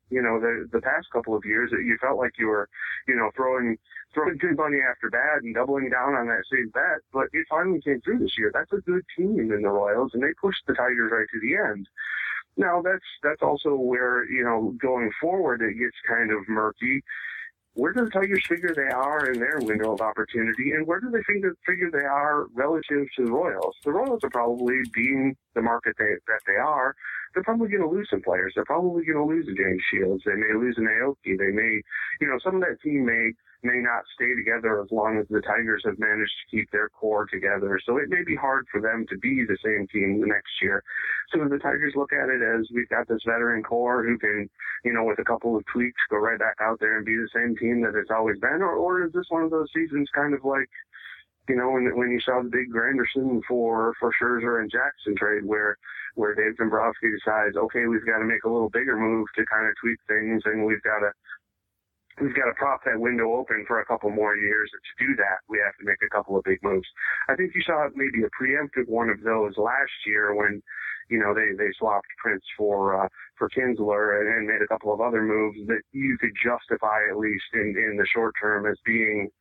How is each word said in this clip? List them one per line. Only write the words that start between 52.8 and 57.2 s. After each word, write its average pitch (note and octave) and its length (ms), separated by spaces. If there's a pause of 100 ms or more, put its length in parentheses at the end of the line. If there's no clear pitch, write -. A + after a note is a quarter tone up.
for, A#2 520
for A#2+ 120 (100)
Scherzer A#2+ 400
and G#2+ 80
Jackson A#2 460
trade G#2 300
where, G#2+ 320 (380)
where G#2 200
Dave A2 220
Dombrowski A2+ 520
decides, G#2+ 480